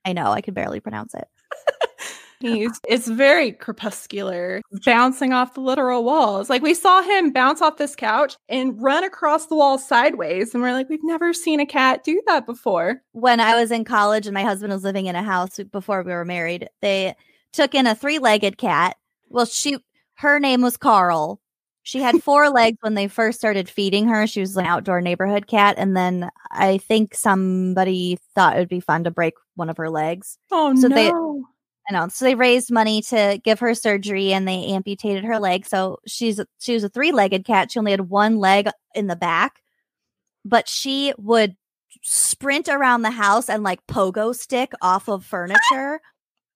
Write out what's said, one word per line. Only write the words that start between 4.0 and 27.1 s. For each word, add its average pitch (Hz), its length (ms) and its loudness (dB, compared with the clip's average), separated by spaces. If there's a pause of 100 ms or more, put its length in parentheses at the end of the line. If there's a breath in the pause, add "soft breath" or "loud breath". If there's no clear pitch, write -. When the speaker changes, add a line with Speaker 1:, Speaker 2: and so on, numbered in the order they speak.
Speaker 2:
bouncing 254 480 2
off 254 220 -2
the 269 60 -10
literal 254 420 -2
walls. 233 480 0
Like, 254 100 0
we 320 140 2
saw 370 260 6
him 359 300 2
bounce 269 320 2
off 311 140 2
this 294 180 -4
couch 233 420 0 (100)
and 254 340 -4
run 277 220 2
across 311 440 -2
the 320 80 -4
wall 277 240 4
sideways, 233 760 0
and 240 80 -2
we're 247 120 0
like, 262 140 -4
"We've 311 160 -6
never 330 300 -2
seen 311 260 -2
a 285 60 0
cat 262 380 0
do 330 240 -2
that 302 180 2
before." 202 560 -2 (120)
Speaker 1:
When 233 260 2
I 226 200 4
was 233 120 0
in 226 140 -4
college 214 420 0
and 202 80 -6
my 196 80 -2
husband 208 280 -4
was 190 120 -6
living 196 240 -4
in 175 80 -6
a 180 80 -4
house 185 360 -4 (120)
before 190 320 -4
we 180 80 -8
were 175 140 -6
married, 175 440 -6 (120)
they 196 340 -2 (380)
took 285 200 0
in 262 140 4
a 220 80 2
three-legged 220 640 0
cat. 175 380 0 (320)
Well, 220 160 0
she, 277 320 -4 (380)
her 294 240 2
name 262 220 2
was 247 160 0
Carl. 180 640 2 (400)
She - 200 -8
had 262 200 4
four 294 280 4
<laughs> - 20 0
legs 226 300 4
when 220 120 -2
they 202 140 -2
first 226 320 -2
started 196 280 -2
feeding 202 420 0
her. 214 180 2
She 208 140 -4
was 190 160 -4
an 180 100 0
outdoor 175 340 0
neighborhood 190 460 -2
cat, 202 320 4
and 190 180 0
then 180 320 -2 (220)
I 190 260 2
think 214 380 0